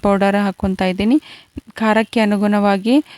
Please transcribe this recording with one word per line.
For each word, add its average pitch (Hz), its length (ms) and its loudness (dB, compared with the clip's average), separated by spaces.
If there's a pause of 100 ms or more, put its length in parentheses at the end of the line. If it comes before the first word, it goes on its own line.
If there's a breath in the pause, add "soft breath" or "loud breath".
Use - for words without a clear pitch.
ಪೌಡರ್ 196 420 0
ಹಾಕ್ಕೊತಾ 190 400 -4
ಇದ್ದೀನಿ. 196 320 0 (600 loud breath)
ಖಾರಕ್ಕೆ 220 400 0
ಅನುಗುಣವಾಗಿ 208 760 0 (220 loud breath)